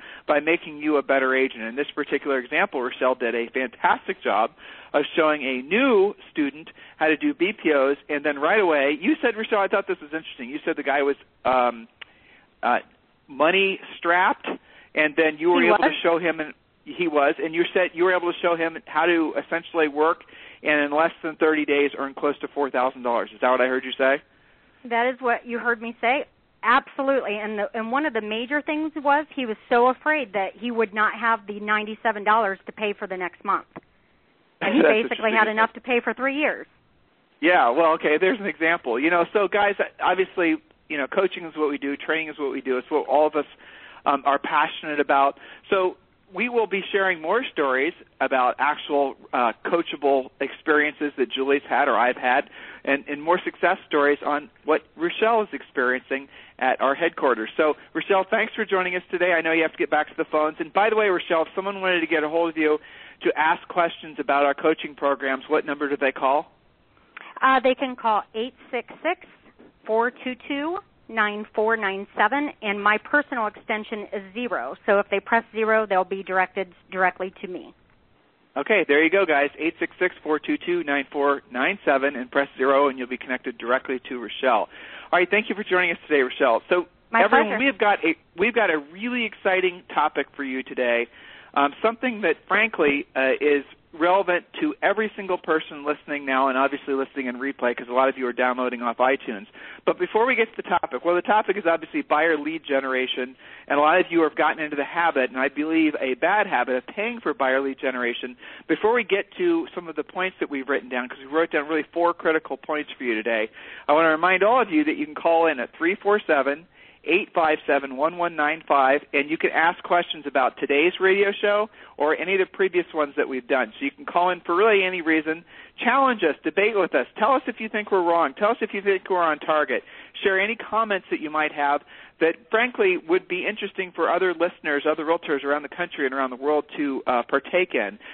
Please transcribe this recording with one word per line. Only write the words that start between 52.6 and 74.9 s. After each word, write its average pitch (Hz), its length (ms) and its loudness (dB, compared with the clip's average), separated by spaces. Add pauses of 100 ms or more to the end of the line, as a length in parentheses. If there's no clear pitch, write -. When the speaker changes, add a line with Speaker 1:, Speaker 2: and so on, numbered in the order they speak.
Speaker 1:
and, 139 220 0
and 143 140 -8
more 170 220 2
success 180 340 0 (100)
stories 143 380 4
on 147 240 -2 (140)
what 151 180 2 (140)
Rochelle 214 460 0
is 202 100 -6
experiencing 131 800 -4 (280)
at 127 240 0
our 135 140 2
headquarters. 131 640 0
So, 151 160 2 (200)
Rochelle, 190 360 0
thanks 220 260 -2
for 220 100 -4
joining 180 300 -2
us 180 160 -4
today. 180 220 2
I 160 80 2
know 160 100 -2
you 165 100 2
have 160 120 0
to - 40 -16
get 143 140 -2
back 151 160 2
to - 100 -20
the 160 140 -2
phones. 156 280 0
And 156 120 -8
by 208 180 2
the 220 60 0
way, 214 120 2
Rochelle, 170 360 0
if 156 120 -4
someone 190 260 -6
wanted 180 180 0
to 160 80 -2
get 156 160 0
a 151 60 -4
hold 165 200 0
of 160 80 -8
you 151 220 2 (420)
to - 160 0
ask 156 300 0
questions 165 520 -4
about 143 240 2
our 139 120 2
coaching 156 400 -2
programs, 135 520 -2
what 151 180 0
number 147 220 -4
do 139 100 -2
they 135 140 0
call? 139 360 0 (960)
Speaker 2:
Uh, 262 180 4
they 254 160 2
can 254 200 -6
call 220 280 0 (120)
eight 233 180 -6 (180)
six 240 200 -8 (120)
six, 349 180 -4 (640)
four 226 260 2
two 254 220 -8 (140)
two, 294 300 -4 (320)
nine 214 360 -2 (100)
four 226 200 2
nine 196 320 -4 (100)
seven, 262 320 2 (120)
and 208 200 -4
my 208 160 2
personal 254 500 -2
extension 208 680 -8
is 196 200 -10
zero. 185 420 -6 (100)
So 202 140 6